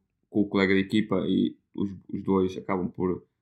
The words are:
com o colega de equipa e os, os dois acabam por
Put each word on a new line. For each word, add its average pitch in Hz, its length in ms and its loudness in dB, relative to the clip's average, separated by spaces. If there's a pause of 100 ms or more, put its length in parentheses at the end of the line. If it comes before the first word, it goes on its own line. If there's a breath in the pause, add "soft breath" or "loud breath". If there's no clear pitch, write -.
(300)
com 107 120 0
o 101 60 0
colega 98 260 2
de 95 60 4
equipa 98 480 0
e 95 280 2 (180)
os, 101 180 -4 (180)
os 101 140 -8
dois 95 340 0
acabam 90 320 -4
por - 360 -4 (160)